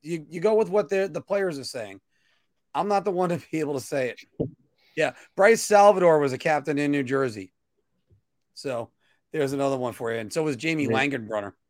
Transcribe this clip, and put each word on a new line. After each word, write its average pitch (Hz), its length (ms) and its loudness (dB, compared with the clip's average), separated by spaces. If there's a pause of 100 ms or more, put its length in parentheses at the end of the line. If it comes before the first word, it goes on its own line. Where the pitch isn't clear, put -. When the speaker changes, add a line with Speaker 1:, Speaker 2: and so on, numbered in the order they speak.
Speaker 1:
you, 160 280 -8
you 165 120 -10
go 214 140 2
with 214 140 2
what 202 200 0
the, 196 200 0
the - 120 -8
players 190 360 -2
are 131 60 -10
saying. 104 380 -12 (720)
I'm 180 140 -2
not 196 160 0
the 202 60 0
one 180 180 0
to 170 200 -4
be 160 120 -4
able 143 140 -4
to 135 40 -4
say 131 300 -4
it. - 400 -10 (480)
Yeah, 156 160 -2 (240)
Bryce 214 240 6
Salvador 190 580 6
was 139 140 2
a 127 40 -6
captain 147 400 0
in 143 140 0
New 143 120 0
Jersey. 123 500 -4 (1000)
So 120 360 -8 (420)
there's 139 220 -2
another 139 240 0
one 123 160 -4
for 117 180 -6
you. 117 80 -4
And 107 140 -10
so 160 100 -2
was 147 140 -2
Jamie 156 260 -2
Speaker 2:
Yeah. 131 60 -2
Speaker 1:
Langenbrunner. 113 640 -2 (160)